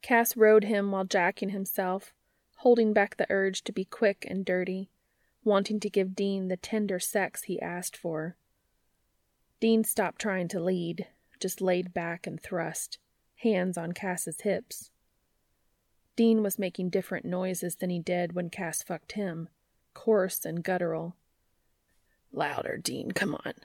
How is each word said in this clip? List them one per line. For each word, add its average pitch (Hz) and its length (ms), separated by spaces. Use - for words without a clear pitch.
Cass 233 340
rode 214 300
him 202 260
while 190 140
jacking 185 440
himself, 196 640
holding 233 360
back 208 240
the - 120
urge 196 340
to - 80
be 190 140
quick - 440
and 190 160
dirty, 185 440
wanting 208 360
to 208 100
give 190 260
Dean 196 320
the 185 100
tender 202 420
sex - 440
he - 180
asked 175 340
for. 160 400
Dean 226 240
stopped - 360
trying 185 280
to 180 120
lead, 175 480
just 190 220
laid 180 320
back 170 320
and 170 160
thrust, - 560
hands 185 420
on 170 160
Cass's 180 480
hips. - 480
Dean 226 260
was 202 160
making 185 320
different 185 360
noises 180 500
than 185 140
he 175 100
did 175 340
when 175 160
Cass 170 320
fucked - 320
him, 170 360
coarse 196 520
and 165 180
guttural. 175 520
"Louder, 151 460
Dean, - 340
come 185 240
on. - 180